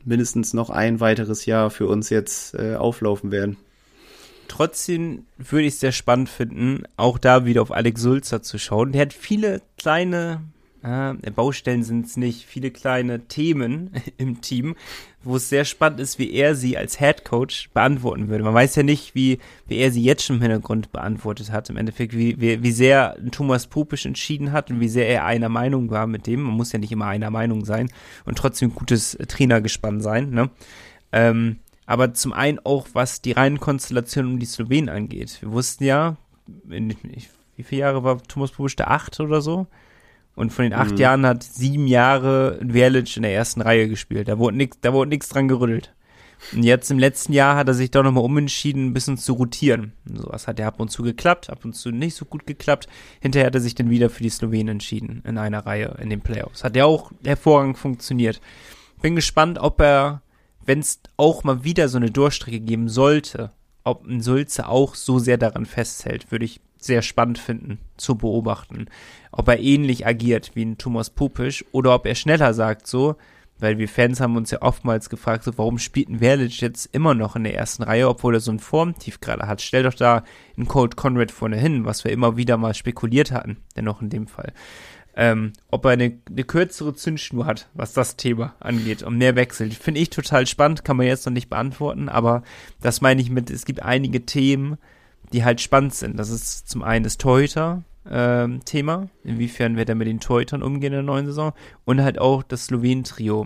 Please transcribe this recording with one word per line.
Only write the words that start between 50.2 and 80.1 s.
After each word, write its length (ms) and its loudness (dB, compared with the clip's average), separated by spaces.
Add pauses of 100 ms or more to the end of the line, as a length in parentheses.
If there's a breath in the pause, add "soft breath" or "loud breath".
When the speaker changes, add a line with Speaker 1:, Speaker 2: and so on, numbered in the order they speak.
Speaker 2:
sowas 280 -12
hat 100 -8
ja 80 -2
ab 140 -6
und 100 -6
zu 120 -8
geklappt, 460 0
ab 140 -14
und 100 -10
zu 180 -10
nicht 240 -4
so 100 -12
gut 200 -14
geklappt. 440 -2 (320 loud breath)
Hinterher 260 4
hat 80 0
er 60 2
sich 140 -4
dann 140 2
wieder 200 4
für 140 -8
die 60 0
Slowenen 380 -2
entschieden 580 -8
in 120 -6
einer 280 -4
Reihe 360 -6
in 80 -8
den 100 -4
Playoffs. 460 -8
Hat 100 -2
ja 80 6
auch 300 2 (100)
hervorragend 540 4
funktioniert. 640 -2 (600 loud breath)
Bin 140 0
gespannt, 440 2
ob 220 0
er, 400 4 (420)
wenn's 360 0 (160)
auch 280 4
mal 200 0
wieder 260 2
so 80 -2
eine 140 2
Durchstrecke 480 0
geben 300 -2
sollte, 600 0 (340)
ob 220 -4
ein 160 -4
Sulze 460 -2
auch 260 2
so 240 0
sehr 220 2
daran 260 -2
festhält, 640 -8
würde 140 -4
ich 140 -12 (200)
sehr 220 2
spannend 380 0
finden 400 -8 (180)
zu 180 -2
beobachten, 680 -4 (460 loud breath)
ob 160 -2
er 120 6
ähnlich 460 2
agiert 480 0
wie 100 -4
ein 140 -4
Thomas 320 -4
Pupisch 640 -4
oder 240 4
ob 100 0
er 80 0
schneller 400 4
sagt 320 -2
so, 300 0 (440 soft breath)
weil 200 0
wir 100 -2
Fans 300 2
haben 180 0
uns 140 -4
ja 100 -4
oftmals 480 0
gefragt, 340 -4
so, 140 -6
warum 220 0
spielt 300 -2
ein 100 -6
Verlic 420 2
jetzt 320 -6
immer 220 4
noch 200 -2
in 100 -2
der 100 -4
ersten 260 -6
Reihe, 260 2
obwohl 280 2
er 60 2
so 100 -4
ein 80 -2
Formtief 640 -4
gerade 260 -6
hat? 160 -6
Stell 200 0
doch 120 2
da 280 4 (320 loud breath)